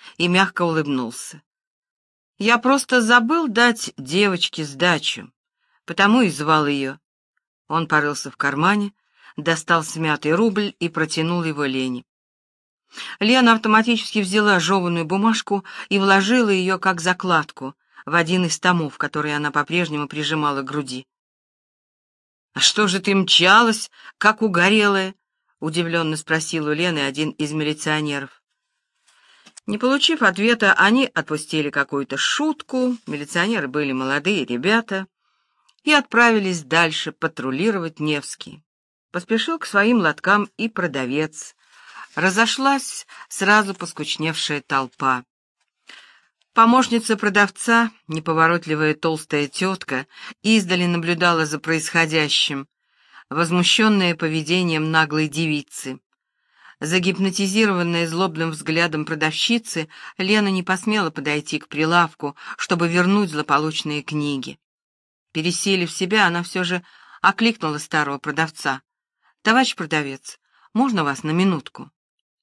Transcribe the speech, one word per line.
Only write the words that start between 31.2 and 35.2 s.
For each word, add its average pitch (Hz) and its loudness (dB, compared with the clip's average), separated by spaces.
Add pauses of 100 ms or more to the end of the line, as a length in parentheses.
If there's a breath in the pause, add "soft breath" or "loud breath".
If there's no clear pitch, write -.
какую-то 139 -4
шутку, 254 -2 (100)
милиционеры 160 -2
были 139 -2
молодые 143 -2
ребята, 151 -2 (800)